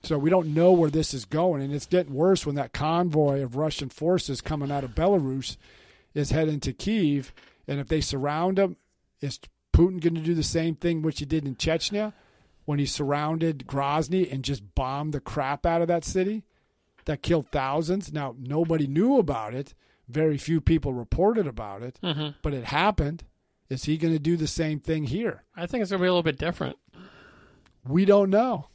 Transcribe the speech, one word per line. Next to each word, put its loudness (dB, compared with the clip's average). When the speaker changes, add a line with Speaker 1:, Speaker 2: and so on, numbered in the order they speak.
Speaker 1:
So -2
we 2
don't 2
know 6
where 6
this -2
is -8
going, 0
and -4
it's -6
getting 0
worse 4
when -4
that -6
convoy 0
of -6
Russian -4
forces 0
coming -4
out -2
of -10
Belarus 0
is -2
heading 0
to -4
Kyiv. 0
And -4
if -8
they 0
surround 0
him, 2
is -8
Putin 6
gonna 0
do 0
the 0
same 0
thing -2
which -2
he -6
did -2
in -6
Chechnya -2
when -2
he 2
surrounded -2
Grozny 0
and -6
just -6
bombed -2
the -4
crap -4
out 4
of 2
that 0
city? -2
That -4
killed 0
thousands. -2
Now, -6
nobody 0
knew 4
about 0
it. -10
Very 0
few 0
people 0
reported 0
about -10
it, -12
Speaker 2:
Mm-hmm. -4
Speaker 1:
but -2
it -6
happened. 0
Is -6
he 0
gonna 2
do 2
the 0
same -2
thing -2
here? -4
Speaker 2:
I -6
think -4
it's -2
gonna 0
be 4
a 4
little 4
bit 0
different. -4
Speaker 1:
We 2
don't 6
know. 2